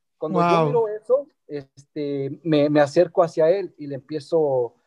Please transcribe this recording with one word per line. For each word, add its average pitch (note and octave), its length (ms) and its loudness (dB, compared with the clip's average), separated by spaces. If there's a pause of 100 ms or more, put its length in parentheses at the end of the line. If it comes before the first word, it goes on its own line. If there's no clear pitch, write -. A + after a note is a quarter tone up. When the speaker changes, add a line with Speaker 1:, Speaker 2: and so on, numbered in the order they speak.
(180)
Speaker 1:
cuando G3 220 -4
yo E3+ 180 2
Speaker 2:
Wow. D#3+ 80 2
Speaker 1:
miro A3 220 0
eso, A#3+ 400 -2 (200)
este, C#3+ 960 -10
me, D3+ 280 2
me D3 80 4
acerco E3+ 420 2
hacia E3 300 2
él F#3+ 260 -4
y D3 80 -16
le C#3 100 -10
empiezo C#3 760 -4 (140)